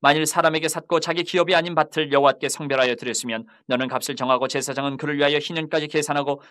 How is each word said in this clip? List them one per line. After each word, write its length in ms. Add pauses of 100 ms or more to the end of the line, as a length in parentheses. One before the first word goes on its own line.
만일 240
사람에게 440
샀고 300
자기 240
기업이 320
아닌 220
밭을 360
여호와께 360
성별하여 480
드렸으면 500 (200)
너는 220
값을 280
정하고 320
제사장은 480
그를 200
위하여 220
희년까지 480
계산하고, 640